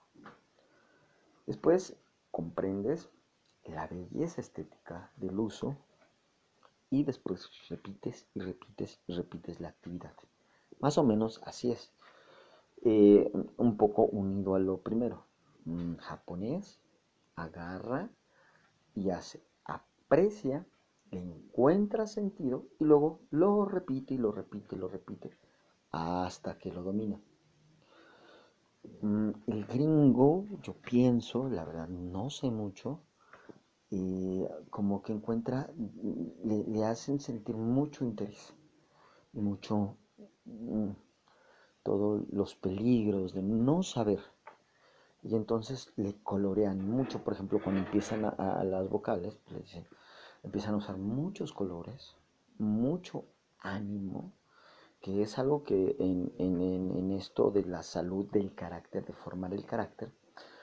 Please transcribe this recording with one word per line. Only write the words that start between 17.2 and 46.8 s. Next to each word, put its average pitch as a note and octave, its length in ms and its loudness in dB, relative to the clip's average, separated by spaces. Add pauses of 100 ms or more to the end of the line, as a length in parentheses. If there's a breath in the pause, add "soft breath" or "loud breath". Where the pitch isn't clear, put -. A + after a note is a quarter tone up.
agarra F#2 760 -8 (840 soft breath)
y F#2+ 160 -2
hace, - 320 -6 (220)
aprecia, D3 1000 0 (460)
le F#2 100 -8
encuentra E3+ 840 2
sentido F#3+ 600 -4 (120)
y D#3+ 60 2
luego D3+ 360 6 (100)
lo G3+ 340 4
repite D#3 500 -4
y B2+ 40 -2
lo A2 120 2
repite G#2 460 -8
y - 20 -6
lo F#2 100 -6
repite - 480 -12 (540 soft breath)
hasta F2 640 -4
que - 140 -10
lo F#2 120 -8
domina. G2+ 380 -4 (1800 loud breath)
Mm, G#2+ 280 2 (180)
el G#2+ 180 -2
gringo, C#3+ 800 6 (160)
yo - 120 -10
pienso, B2 760 2
la F2 160 -4
verdad D#2+ 240 -8
no F#2 420 -6
sé C#3 200 -4
mucho, A2+ 500 -6 (920 loud breath)
eh, F#2 580 -2 (220)
como G2+ 320 -2
que A2+ 100 -6
encuentra, A#2 560 -4 (760)
le, G#2+ 200 0
le G#2+ 200 0
hacen A#2 340 -2
sentir A#2 380 -6
mucho C3 480 0
interés G#2 500 -8 (800 soft breath)
y A#2 80 -8
mucho, G2+ 560 -2 (480)
mm, A2 460 -4 (920 soft breath)
todos G#2 480 2
los G2+ 240 -2
peligros G2+ 800 2
de F#2+ 100 -4
no A#2 400 4
saber. G#2 380 0 (1000 soft breath)
Y G#2+ 140 -4
entonces A2+ 600 -4
le G2+ 260 -4
colorean G2 640 0